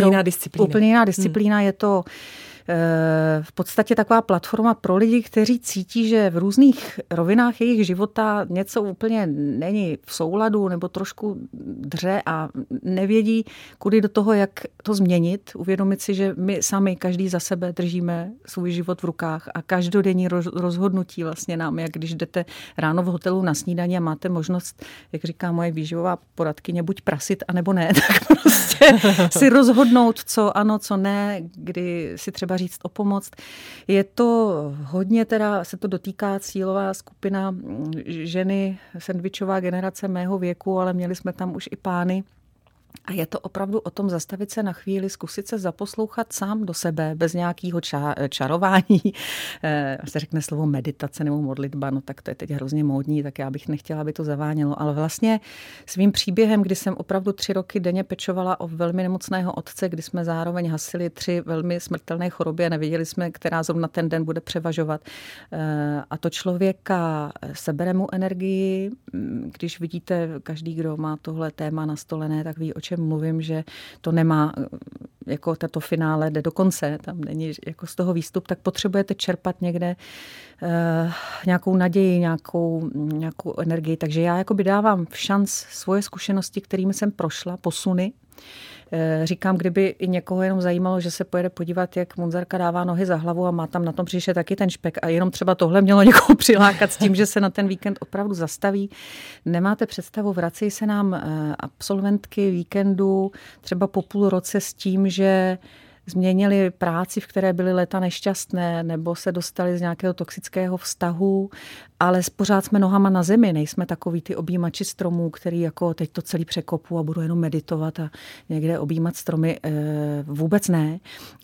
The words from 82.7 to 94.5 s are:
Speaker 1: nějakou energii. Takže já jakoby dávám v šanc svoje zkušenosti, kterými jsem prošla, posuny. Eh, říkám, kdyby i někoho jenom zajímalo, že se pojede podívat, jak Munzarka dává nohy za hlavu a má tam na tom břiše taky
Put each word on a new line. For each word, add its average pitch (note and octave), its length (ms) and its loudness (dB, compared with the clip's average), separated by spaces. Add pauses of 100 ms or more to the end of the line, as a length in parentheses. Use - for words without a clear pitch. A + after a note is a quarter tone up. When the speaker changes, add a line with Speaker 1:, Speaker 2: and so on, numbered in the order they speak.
Speaker 1:
nějakou D3+ 640 -4
energii. D#3+ 360 -2
Takže D#3+ 240 -2
já F3 180 2
jakoby G3 260 0
dávám G3 460 4
v - 80 -14
šanc G3 320 0
svoje - 520 -2
zkušenosti, G3 580 -4
kterými F#3+ 340 -2
jsem G#3 160 -2
prošla, F3+ 460 -6
posuny. F#3 560 -2 (800)
Eh, D#3+ 320 0
říkám, F#3 320 0
kdyby F3+ 300 2
i F3+ 220 -4
někoho F3+ 340 -2
jenom F#3+ 180 0
zajímalo, F3+ 400 0
že E3+ 100 -4
se F3+ 140 -6
pojede F3+ 260 -2
podívat, F3 460 -4
jak F3+ 200 -4
Munzarka F3 420 -4
dává F3 260 0
nohy F3+ 220 0
za F3+ 100 2
hlavu E3+ 300 0
a F3+ 40 0
má E3 160 -2
tam F3 180 -2
na D#3+ 80 -2
tom F3+ 120 -4
břiše F3+ 300 -2
taky F3+ 220 -2